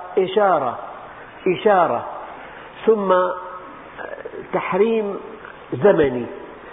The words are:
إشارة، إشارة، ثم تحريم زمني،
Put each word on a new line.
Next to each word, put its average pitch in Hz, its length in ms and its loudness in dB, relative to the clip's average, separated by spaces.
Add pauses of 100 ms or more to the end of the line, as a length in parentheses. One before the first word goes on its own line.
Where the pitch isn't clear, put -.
(180)
إشارة، 180 600 2 (680)
إشارة، 175 580 2 (800)
ثم 202 280 4 (1400)
تحريم 202 680 0 (540)
زمني، 135 520 4 (480)